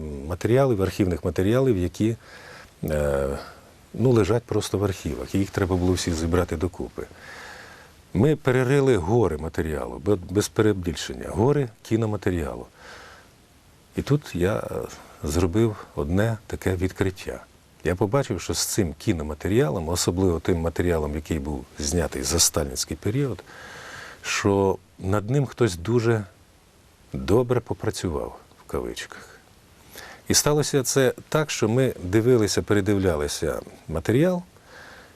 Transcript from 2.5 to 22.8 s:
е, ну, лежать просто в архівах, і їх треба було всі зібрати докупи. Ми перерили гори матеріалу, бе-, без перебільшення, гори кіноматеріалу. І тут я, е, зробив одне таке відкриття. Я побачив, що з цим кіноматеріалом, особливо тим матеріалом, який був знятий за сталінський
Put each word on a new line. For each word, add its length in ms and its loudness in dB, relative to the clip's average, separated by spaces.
е, 440 0
ну, 180 2
лежать 320 4
просто 340 -2
в 60 0
архівах, 520 -4
і 40 2
їх 100 0
треба 260 0
було 180 2
всі 200 0
зібрати 420 0
докупи. 480 -6
Ми 220 4
перерили 640 4
гори 400 2
матеріалу, 680 -4
бе-, 120 4
без 180 2
перебільшення, 840 -2
гори 400 2
кіноматеріалу. 840 -2
І 60 -2
тут 340 -2
я, 200 2
е, 200 -6
зробив 640 0
одне 420 0
таке 280 -2
відкриття. 680 -4
Я 120 0
побачив, 460 0
що 120 -4
з 120 -2
цим 280 0
кіноматеріалом, 960 -2
особливо 500 2
тим 180 0
матеріалом, 580 0
який 240 -4
був 260 -6
знятий 440 -2
за 160 0
сталінський 580 -2